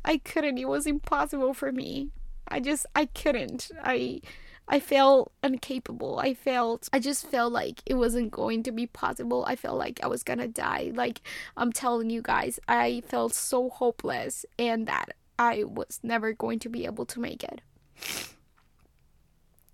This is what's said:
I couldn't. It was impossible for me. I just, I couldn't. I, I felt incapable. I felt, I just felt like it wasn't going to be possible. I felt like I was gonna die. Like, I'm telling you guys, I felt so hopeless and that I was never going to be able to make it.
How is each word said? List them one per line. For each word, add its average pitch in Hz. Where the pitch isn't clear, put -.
I 311
couldn't. 285
It 262
was 285
impossible 285
for 269
me. 269
I -
just, 277
I 302
couldn't. 247
I, 254
I 285
felt 269
incapable. 254
I 262
felt, 240
I 269
just 269
felt 240
like -
it 262
wasn't 233
going 226
to 254
be 226
possible. 240
I 254
felt -
like -
I -
was 247
gonna 240
die. -
Like, 240
I'm 240
telling 233
you 226
guys, -
I 240
felt 233
so 254
hopeless -
and 226
that -
I 226
was -
never 226
going 226
to 233
be 233
able 233
to -
make -
it. -